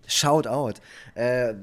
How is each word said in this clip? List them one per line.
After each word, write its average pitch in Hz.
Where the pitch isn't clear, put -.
shout 147
out. 120
Äh, 123